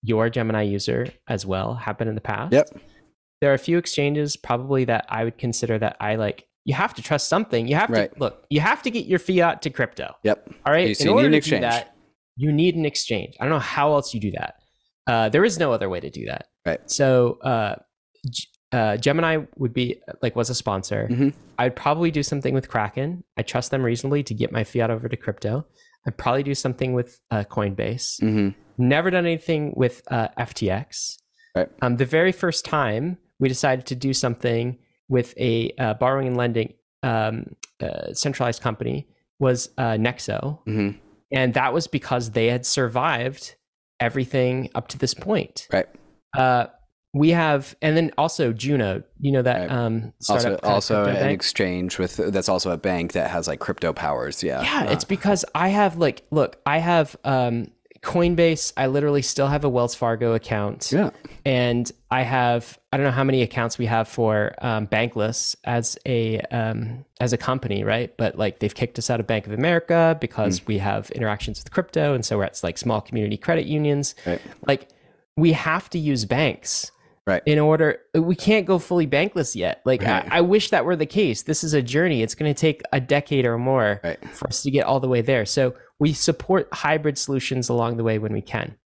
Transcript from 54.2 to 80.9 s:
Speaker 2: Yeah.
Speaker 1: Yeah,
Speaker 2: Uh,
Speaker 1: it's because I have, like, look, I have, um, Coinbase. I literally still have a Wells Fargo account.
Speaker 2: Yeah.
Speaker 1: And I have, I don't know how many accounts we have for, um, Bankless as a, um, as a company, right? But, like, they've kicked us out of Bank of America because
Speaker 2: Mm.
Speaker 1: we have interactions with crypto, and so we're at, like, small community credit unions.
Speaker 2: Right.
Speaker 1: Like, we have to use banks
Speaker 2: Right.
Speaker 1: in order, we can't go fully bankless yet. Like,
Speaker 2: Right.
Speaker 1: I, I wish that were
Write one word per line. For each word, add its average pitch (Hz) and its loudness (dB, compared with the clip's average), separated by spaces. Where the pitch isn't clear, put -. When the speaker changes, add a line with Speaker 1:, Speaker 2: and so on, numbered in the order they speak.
Speaker 2:
Yeah. 67 -2
Speaker 1:
Yeah, - -2
Speaker 2:
Uh, - 2
Speaker 1:
it's - -2
because 196 0
I 170 2
have, 196 2
like, 160 0
look, 151 0
I 147 2
have, 165 2
um, 123 0
Coinbase. 170 2
I 135 0
literally 143 2
still 139 0
have 147 0
a 143 4
Wells 120 0
Fargo 117 0
account. 107 -2
Speaker 2:
Yeah. 185 2
Speaker 1:
And 123 2
I 127 2
have, 120 0
I 135 -2
don't 139 2
know 139 2
how 135 0
many 135 4
accounts 117 -2
we 120 -2
have 113 0
for, 107 0
um, 110 -2
Bankless 113 -2
as 120 -2
a, 113 0
um, 113 -4
as 123 0
a 120 0
company, 120 -2
right? 110 -2
But, 113 -2
like, 101 -2
they've 104 -2
kicked - -4
us - -4
out 120 0
of 110 -4
Bank 107 -2
of 104 -8
America 165 2
because 95 -2
Speaker 2:
Mm. - -14
Speaker 1:
we 104 0
have 101 -4
interactions 107 -4
with - -18
crypto, 156 0
and 120 -2
so 117 -2
we're 98 2
at, - -8
like, 87 -4
small 113 0
community 107 -4
credit 165 0
unions. 147 0
Speaker 2:
Right. - -2
Speaker 1:
Like, 139 0
we 160 6
have 160 -2
to 180 -4
use 143 0
banks - -2
Speaker 2:
Right. 95 2
Speaker 1:
in 151 4
order, 156 4
we 165 4
can't 208 4
go 185 4
fully 170 2
bankless 151 0
yet. 90 -2
Like, 131 2
Speaker 2:
Right. 120 0
Speaker 1:
I, 156 2
I - 6
wish 185 4
that 143 2
were 175 2